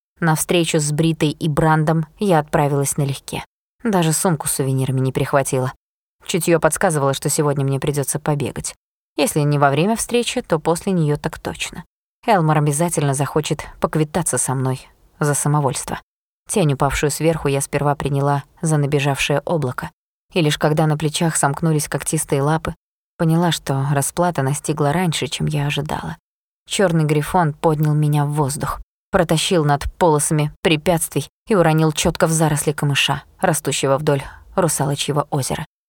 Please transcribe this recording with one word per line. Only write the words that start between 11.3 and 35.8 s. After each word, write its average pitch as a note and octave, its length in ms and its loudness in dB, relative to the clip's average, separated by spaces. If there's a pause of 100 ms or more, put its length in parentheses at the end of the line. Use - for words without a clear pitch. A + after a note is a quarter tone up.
точно. - 480 -10 (400)
Элмор D#3 320 4
обязательно D3 560 0
захочет D3+ 500 -2 (160)
поквитаться D3+ 560 -2
со B2+ 180 -2
мной C3 320 -4 (320)
за D3 140 0
самовольство. C#3+ 680 -2 (480)
Тень, D#3+ 240 2
упавшую C#3 380 0
сверху, D#3+ 380 0
я C#3 120 0
сперва C#3+ 340 0
приняла C#3+ 480 0 (200)
за D#3 160 2
набежавшее C#3+ 600 0
облако. D3 500 -4 (420)
И F#3+ 80 0
лишь D3+ 160 2
когда D#3 300 0
на D3+ 100 0
плечах D#3 400 -2
сомкнулись D3+ 520 0
когтистые D3 520 -2
лапы, D#3 340 -2 (440)
поняла, E3 340 2
что C3+ 400 -2
расплата E3+ 500 0
настигла C#3+ 520 -2
раньше, E3+ 320 -2
чем - 200 -4
я D3 200 -2
ожидала. D3 500 -6 (500)
Чёрный E3 380 2
грифон D3+ 480 2
поднял D3+ 400 2
меня D3 320 2
в C#3+ 60 -2
воздух, D3 500 -2 (300)
протащил E3 560 2
над C#3+ 320 0
полосами D3+ 520 2 (120)
препятствий D#3+ 640 0 (200)
и A3+ 60 2
уронил D#3+ 380 4
чётко E3+ 340 0
в D#3+ 60 2
заросли D3+ 400 2
камыша, C#3+ 520 0 (160)
растущего C#3+ 580 0
вдоль C#3+ 240 0 (340)
русалочьего D3 720 0
озера. D3 380 -4 (220)